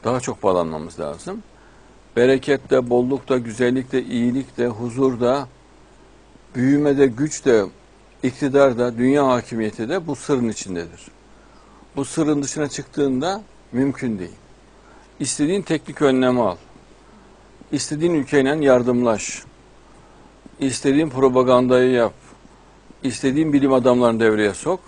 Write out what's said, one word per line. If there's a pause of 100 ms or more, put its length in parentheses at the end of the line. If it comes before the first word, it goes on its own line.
Daha
çok
bağlanmamız
lazım. (720)
Berekette,
bollukta,
güzellikte,
iyilikte,
huzurda, (1040)
büyümede,
güçte, (580)
iktidarda,
dünya
hakimiyeti
de
bu
sırrın
içindedir. (920)
Bu
sırrın
dışına
çıktığında (300)
mümkün
değil. (840)
İstediğin
teknik
önlemi
al. (1160)
İstediğin
ülkeyle
yardımlaş. (1160)
İstediğin
propagandayı
yap. (880)
İstediğin
bilim
adamlarını
devreye
sok.